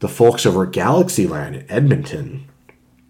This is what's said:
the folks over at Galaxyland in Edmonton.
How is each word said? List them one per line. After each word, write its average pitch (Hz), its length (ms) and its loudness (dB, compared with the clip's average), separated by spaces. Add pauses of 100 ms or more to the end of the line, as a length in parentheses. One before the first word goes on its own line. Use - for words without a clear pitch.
the 101 80 -4
folks 120 380 2
over 92 180 2
at 90 80 -4
Galaxyland 98 840 0
in - 160 -16
Edmonton. 135 800 -2 (600)